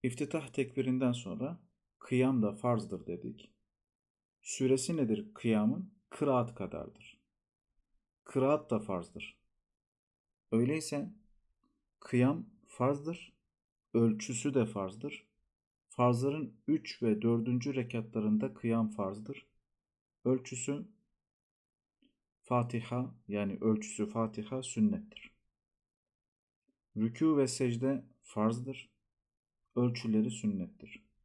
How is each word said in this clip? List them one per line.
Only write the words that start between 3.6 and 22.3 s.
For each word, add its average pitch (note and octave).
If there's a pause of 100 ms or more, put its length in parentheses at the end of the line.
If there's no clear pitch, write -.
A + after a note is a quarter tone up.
Süresi C3
nedir A2
kıyamın? A#2 (160)
Kıraat B2+
kadardır. - (1040)
Kıraat C#3+
da A2
farzdır. - (1120)
Öyleyse C#3+ (840)
kıyam C3 (220)
farzdır, C#3+ (600)
ölçüsü A#2
de B2
farzdır. G#2+ (600)
Farzların B2 (140)
üç -
ve G#2+
dördüncü A#2+
rekatlarında A2+
kıyam A2+
farzdır. G#2+ (800)
Ölçüsü C3 (1500)